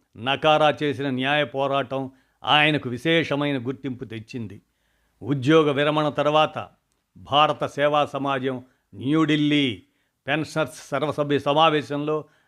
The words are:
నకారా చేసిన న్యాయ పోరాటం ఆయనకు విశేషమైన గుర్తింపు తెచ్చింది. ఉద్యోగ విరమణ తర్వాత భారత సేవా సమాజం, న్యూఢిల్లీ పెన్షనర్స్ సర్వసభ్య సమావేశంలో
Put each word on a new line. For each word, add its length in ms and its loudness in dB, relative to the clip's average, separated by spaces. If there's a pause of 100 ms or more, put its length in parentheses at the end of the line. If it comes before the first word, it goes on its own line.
(180)
నకారా 680 2
చేసిన 260 -2
న్యాయ 340 0
పోరాటం 680 -4 (320)
ఆయనకు 460 2
విశేషమైన 800 -2
గుర్తింపు 380 -8
తెచ్చింది. 560 -12 (600)
ఉద్యోగ 500 4
విరమణ 380 0
తర్వాత 580 0 (500)
భారత 480 2
సేవా 400 0
సమాజం, 580 -4 (320)
న్యూఢిల్లీ 880 0 (440)
పెన్షనర్స్ 640 -4
సర్వసభ్య 500 -2
సమావేశంలో 840 0 (220)